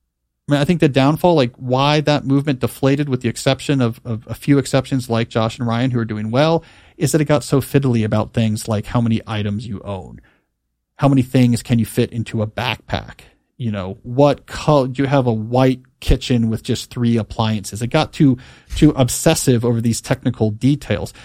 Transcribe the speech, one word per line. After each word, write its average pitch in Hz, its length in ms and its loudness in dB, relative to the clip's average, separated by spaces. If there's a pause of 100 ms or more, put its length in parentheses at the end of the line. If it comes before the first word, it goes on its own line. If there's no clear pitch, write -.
(460)
I 143 60 -2
mean, 143 80 2
I 143 60 2
think 175 140 0
the 160 100 4
downfall, 151 440 4
like, 127 220 2
why 139 460 0
that 143 240 0
movement 139 340 0
deflated 139 480 0
with 127 140 -2
the 113 80 -2
exception 135 500 -2
of, 113 240 0
of 117 220 -8
a 113 80 -10
few 143 240 2
exceptions 131 500 -2
like 113 220 -2
Josh 113 280 -2
and 123 80 -4
Ryan 120 240 -2
who 120 80 -2
are 117 60 -2
doing 107 260 -6
well, 156 320 2 (360)
is 147 140 0
that 156 100 2
it - 20 0
got 147 180 2
so 135 200 0
fiddly 123 420 0
about 107 300 -2
things 110 340 -2
like 107 160 -2
how - 160 -2
many 113 260 0
items 107 400 -6
you 104 140 -10
own. 78 400 -12 (760)
How 143 120 2
many 135 140 4
things 123 400 2
can 120 160 0
you 107 80 0
fit - 260 -2
into 113 300 -6
a 104 40 -2
backpack? 107 760 -6 (360)
You 113 140 -6
know, 98 320 -8
what 135 440 0
color, 143 420 2
do 131 140 -4
you 135 60 0
have 135 180 2
a 120 60 2
white 123 480 0 (200)
kitchen 117 500 0
with 107 120 -4
just - 280 -6
three 117 260 0
appliances? 107 640 -4
It 120 60 -4
got - 260 0
too, 131 240 4 (400)
too 151 140 6
obsessive 127 720 2
over 120 160 0
these 117 220 -2
technical 123 480 -2
details. 113 640 -2 (100)